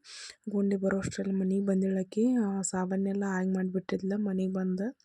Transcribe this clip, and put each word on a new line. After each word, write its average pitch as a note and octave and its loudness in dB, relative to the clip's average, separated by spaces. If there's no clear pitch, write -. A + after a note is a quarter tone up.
ಗುಂಡಿ G3+ 2
ಬರೋಷ್ಟ್ರಲ್ಲಿ F#3+ -2
ಮನೆಗ್ F#3+ 2
ಬಂದಿಳಕಿ, F#3+ 2
ಆ, G3 0
ಸಾಬನ್ನೆಲ್ಲ F#3+ 0
ಆಗಿ F#3 0
ಮಾಡ್ಬಿಟ್ಟಿದ್ಲ F#3+ 0
ಮನೆಗ್ F#3+ 0
ಬಂದ. F#3 0